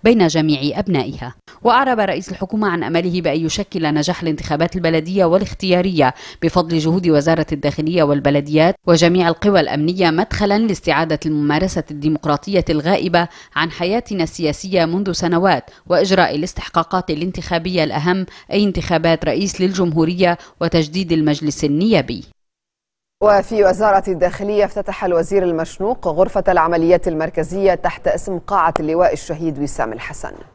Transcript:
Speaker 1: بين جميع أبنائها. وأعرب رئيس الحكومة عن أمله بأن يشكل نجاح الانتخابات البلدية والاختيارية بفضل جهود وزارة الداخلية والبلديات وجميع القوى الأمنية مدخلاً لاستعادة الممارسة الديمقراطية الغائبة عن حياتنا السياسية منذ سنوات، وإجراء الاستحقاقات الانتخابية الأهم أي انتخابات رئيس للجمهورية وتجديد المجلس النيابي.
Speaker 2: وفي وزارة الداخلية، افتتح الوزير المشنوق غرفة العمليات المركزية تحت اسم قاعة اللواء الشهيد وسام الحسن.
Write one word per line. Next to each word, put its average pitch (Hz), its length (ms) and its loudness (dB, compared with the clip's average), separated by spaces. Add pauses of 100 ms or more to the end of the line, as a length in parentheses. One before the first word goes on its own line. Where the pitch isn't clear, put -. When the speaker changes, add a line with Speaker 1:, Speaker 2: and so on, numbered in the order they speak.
Speaker 1:
بين 214 220 4
جميع 151 520 0
أبنائها. 139 560 -4 (280)
وأعرب 240 380 2
رئيس 190 280 -2
الحكومة 202 400 -4
عن 175 140 -2
أمله 170 380 -2
بأن 160 260 0
يشكل 160 480 -2
نجاح 156 280 -2
الانتخابات 160 540 -2
البلدية 165 480 0
والاختيارية 180 920 2 (280)
بفضل 165 360 0
جهود 170 300 0
وزارة 156 440 2
الداخلية 156 500 -2
والبلديات 147 720 2 (120)
وجميع 170 420 4
القوى 196 320 2
الأمنية 165 500 0
مدخلاً 202 480 0
لاستعادة 160 680 0
الممارسة 151 640 0
الديمقراطية 151 800 -2
الغائبة 170 580 0 (280)
عن 160 200 0
حياتنا 196 460 -4
السياسية 180 600 -2
منذ 185 280 -2
سنوات، 170 580 0 (160)
وإجراء 180 500 2
الاستحقاقات 175 720 -4
الانتخابية 170 760 -2
الأهم 180 420 -2 (260)
أي 202 120 2
انتخابات 170 600 0
رئيس 165 360 -2
للجمهورية 180 800 2 (220)
وتجديد 165 520 0
المجلس 151 520 0
النيابي. 147 600 0 (1000)
Speaker 2:
وفي 208 420 2
وزارة 190 440 2
الداخلية، 196 560 0
افتتح 196 400 -6
الوزير 180 380 0
المشنوق 180 680 -4
غرفة 170 400 0
العمليات 170 600 2
المركزية 170 680 0
تحت - 340 -4
اسم 175 300 -4
قاعة 165 420 0
اللواء 165 320 2
الشهيد 151 460 -6
وسام 127 340 -4
الحسن. - 400 -12 (220)